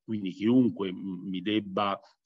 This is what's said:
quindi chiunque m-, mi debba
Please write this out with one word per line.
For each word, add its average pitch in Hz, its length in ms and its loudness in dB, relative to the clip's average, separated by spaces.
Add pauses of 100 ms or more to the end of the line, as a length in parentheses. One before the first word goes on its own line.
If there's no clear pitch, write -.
quindi 104 280 -6
chiunque 101 600 4
m-, 95 380 -8
mi 92 120 -6
debba 101 580 -2 (260)